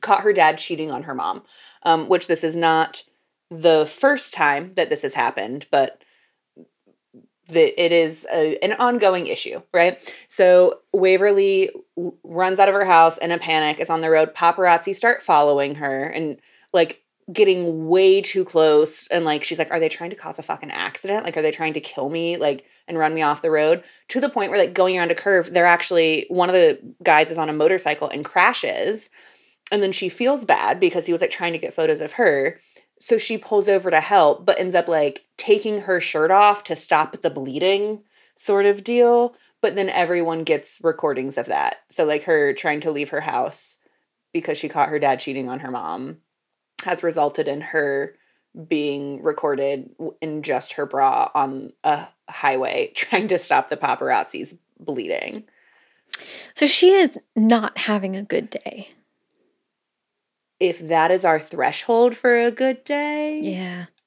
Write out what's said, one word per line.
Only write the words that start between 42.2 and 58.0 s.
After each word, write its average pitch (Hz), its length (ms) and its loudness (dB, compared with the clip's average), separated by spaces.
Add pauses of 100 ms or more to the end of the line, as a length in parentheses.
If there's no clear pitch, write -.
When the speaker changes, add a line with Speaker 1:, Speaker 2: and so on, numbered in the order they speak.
Speaker 1:
her 147 300 2
trying 151 260 -4
to 160 120 -4
leave 143 180 -6
her 156 120 -6
house - 560 -6 (540)
because 165 260 -6
she 151 120 -10
caught 147 200 0
her 151 80 -4
dad 135 220 0
cheating 131 300 -8
on 127 100 -10
her 131 120 -12
mom 120 480 -10 (640)
has 180 200 -4
resulted 156 440 -2
in 143 120 -6
her 143 540 -4 (540)
being 143 560 -4
recorded 139 760 -4
w-, - 240 -12
in 156 220 -8
just 131 300 -6
her 147 120 -6
bra - 480 0
on 135 400 -4 (100)
a 151 220 0 (240)
highway 135 640 -2
<laughs> - 40 -20
trying 208 320 -2
to 185 120 0
stop - 300 0
the 151 80 -6
paparazzi's 131 760 -4 (260)
bleeding. 131 640 -8 (1120)
Speaker 2:
So 294 140 2
she 359 240 6
is 381 260 4 (180)
not 220 440 2
having 196 360 -4